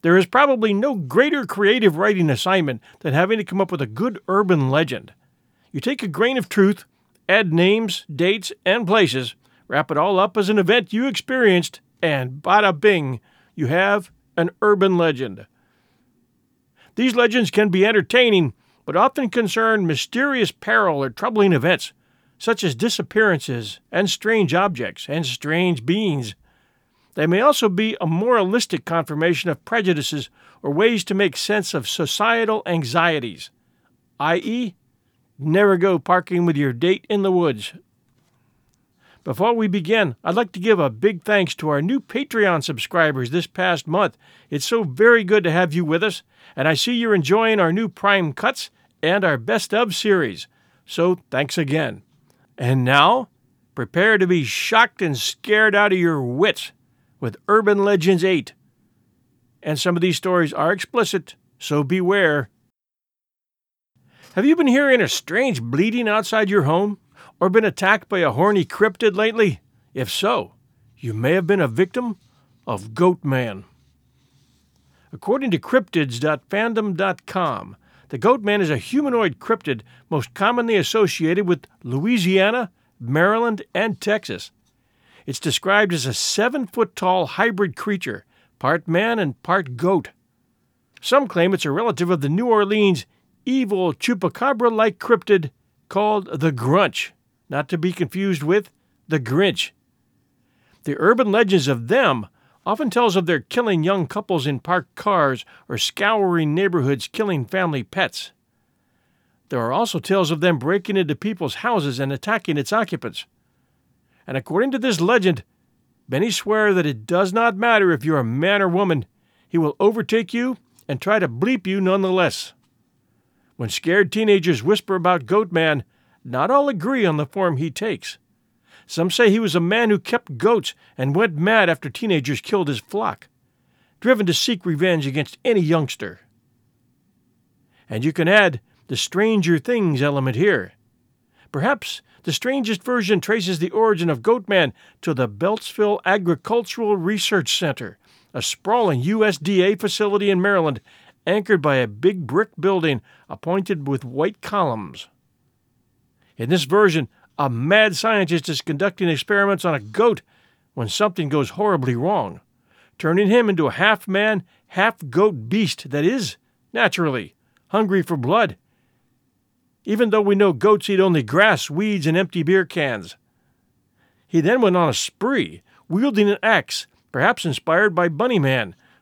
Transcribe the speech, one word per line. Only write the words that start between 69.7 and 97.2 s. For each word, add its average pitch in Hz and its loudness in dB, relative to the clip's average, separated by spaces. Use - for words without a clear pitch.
If 127 -6
so, - -4
you 117 -8
may 120 0
have 185 2
been 196 2
a 147 2
victim 190 -2
of 110 -8
Goat 175 2
Man. 120 -4
According 247 -2
to 175 0
cryptids 147 -2
dot 151 -2
fandom 214 -2
dot 190 -4
com, 147 -6
the 143 -10
Goat 226 2
Man 208 0
is 160 0
a 139 0
humanoid 240 -2
cryptid 135 -4
most 143 -4
commonly 233 0
associated 180 0
with 170 -2
Louisiana, 190 0
Maryland, 202 0
and 208 -2
Texas. 208 -4
It's 135 -8
described 190 0
as 135 -2
a 135 -2
seven-foot-tall 208 -2
hybrid 196 -2
creature, 175 -6
part 160 -2
man 214 0
and 147 -4
part 170 -4
goat. 175 0
Some 262 0
claim 180 2
it's 175 -2
a 147 -2
relative 175 -2
of 170 0
the 143 -2
New 208 0
Orleans 208 2
evil 202 0
chupacabra-like 226 0
cryptid 190 2
called 202 -2
the 160 2
Grunch, 139 0